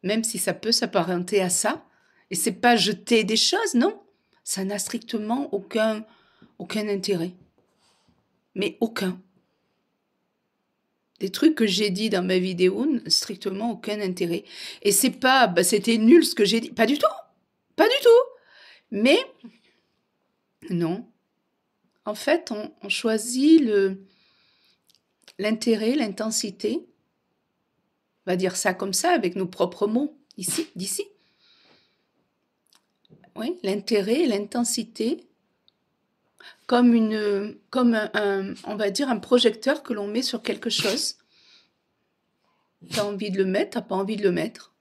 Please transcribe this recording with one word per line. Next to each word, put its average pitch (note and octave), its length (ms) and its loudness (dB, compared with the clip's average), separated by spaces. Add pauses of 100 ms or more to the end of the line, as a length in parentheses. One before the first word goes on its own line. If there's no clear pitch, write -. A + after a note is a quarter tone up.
Même G#3+ 200 -2
si - 160 -6
ça F#3 160 -2
peut A3 180 -4
s'apparenter F3+ 680 0
à F#3 100 0
ça. - 340 -2 (460)
Et F#3+ 60 -8
c'est G#3+ 160 -2
pas A#3+ 240 4
jeter G#3 480 2
des G#3+ 120 0
choses, G4+ 380 0
non. D4+ 260 2 (440)
Ça F#3+ 200 -6
n'a G3+ 140 -4
strictement A#3 760 -6
aucun, G#3+ 520 -2 (540)
aucun G#3+ 300 -6
intérêt. F#3 440 -2 (1200)
Mais G3+ 260 -4
aucun. G3 400 -4 (2000)
Des F#3+ 120 -6
trucs D#4 240 2
que A3+ 120 2
j'ai G3+ 240 0
dit G#3+ 200 -2
dans F#3 140 0
ma F#3 140 2
vidéo, F#3 460 0
n-, C#4+ 240 0
strictement G#3 640 -4
aucun G#3 280 -8
intérêt. F3+ 440 -4 (380)
Et G3+ 100 2
c'est C4+ 180 2
pas, C4 380 4
bah, F3 160 2
c'était A3 340 2
nul B3 260 8
ce - 100 -4
que G#3+ 100 2
j'ai A3 160 2
dit. - 100 -10
Pas A3+ 160 2
du C#4+ 120 0
tout. C#5+ 80 0 (680)
Pas G4+ 140 4
du B4+ 140 2
tout. A#4+ 60 6 (840)
Mais, B3 280 4 (1500)
non. F3 360 -2 (1000)
En G#3+ 100 -4
fait, D#4+ 380 -2
on, G#3+ 200 -10 (100)
on G3+ 60 -16
choisit A#3+ 720 4
le, G3 420 0 (1300)
l'intérêt, A3 560 0
l'intensité. A3 920 -4 (1400)
On F#3 60 -2
va F#3 40 0
dire F#3 200 -2
ça F#3 180 0
comme G3 180 -6
ça, F4 200 0
avec G3 240 0
nos F#3+ 100 -4
propres F3+ 400 -2
mots, B3+ 320 -2 (180)
ici, G3+ 380 -6
d'ici. G3 300 -8 (2250)
Oui, C4+ 260 -6
l'intérêt G3+ 600 0
et E4+ 40 2
l'intensité, A3+ 1000 -4 (1400)
comme B3 260 6
une, G#3+ 640 0 (140)
comme B3 240 2
un, G#3+ 200 -2
un, G3 400 -2 (100)
on G#3 100 -8
va G3+ 160 -2
dire C4+ 180 -4
un A3+ 100 -2
projecteur B3 640 2
que - 80 -8
l'on G3+ 160 -6
met A3+ 140 -4
sur B3 200 -6
quelque - 280 -6
chose. - 480 -2 (1700)
T'as G#3 140 -2
envie G#3 260 -6
de F#3+ 80 -4
le F#3+ 60 4
mettre, G3 300 -2
t'as A#3+ 80 -4
pas - 120 -8
envie G3 220 -2
de G3+ 80 -6
le F#3 80 4
mettre. - 480 -6